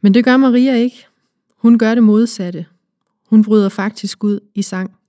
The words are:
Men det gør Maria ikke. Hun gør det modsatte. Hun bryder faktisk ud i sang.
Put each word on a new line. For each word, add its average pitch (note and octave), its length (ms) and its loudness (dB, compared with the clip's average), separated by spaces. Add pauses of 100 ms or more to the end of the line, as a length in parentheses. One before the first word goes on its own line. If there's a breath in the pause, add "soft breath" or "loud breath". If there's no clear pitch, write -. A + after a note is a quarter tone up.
Men G3 140 2
det A#3+ 100 2
gør B3+ 120 2
Maria C4 380 2
ikke. A#3+ 320 -4 (500)
Hun A#3 220 2
gør A3+ 160 0
det A#3 100 2
modsatte. G#3 640 -2 (600)
Hun G#3+ 180 4
bryder G#3 240 0
faktisk G3+ 560 -10
ud G3+ 160 -4 (140)
i G3+ 80 -6
sang. F#3+ 320 -10 (140)